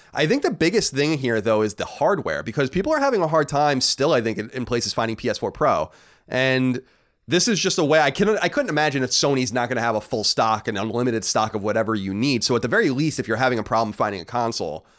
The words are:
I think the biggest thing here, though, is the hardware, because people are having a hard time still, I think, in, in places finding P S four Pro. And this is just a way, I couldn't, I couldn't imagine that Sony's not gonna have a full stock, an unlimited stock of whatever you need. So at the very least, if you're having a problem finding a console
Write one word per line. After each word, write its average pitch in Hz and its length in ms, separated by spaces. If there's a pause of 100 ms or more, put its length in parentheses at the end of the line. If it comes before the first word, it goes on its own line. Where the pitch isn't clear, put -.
(120)
I 143 140
think 254 160
the 349 80
biggest 190 420
thing 147 240
here, 120 240
though, 107 220
is 107 120
the 92 100
hardware, 143 580
because 127 280
people 233 220
are 311 80
having 254 220
a 160 60
hard 151 200
time 147 320
still, 151 320
I 127 80
think, 107 160
in, 104 140
in 127 140
places 120 280
finding 113 220
P 123 140
S 104 100
four 104 140
Pro. 98 400 (340)
And 127 560 (460)
this 175 180
is 202 140
just 180 180
a 170 60
way, 156 160
I 143 100
couldn't, 202 320
I 175 60
couldn't 262 200
imagine 147 340
that 127 100
Sony's 131 400
not 120 160
gonna 120 120
have 117 140
a 107 60
full 107 240
stock, 110 420
an 110 100
unlimited 113 480
stock 110 300
of 104 80
whatever 110 320
you 95 180
need. 120 300
So 123 140
at 110 60
the 123 60
very 190 220
least, 135 300
if - 80
you're 110 80
having 123 240
a - 20
problem 110 300
finding 101 280
a 85 40
console 107 600 (140)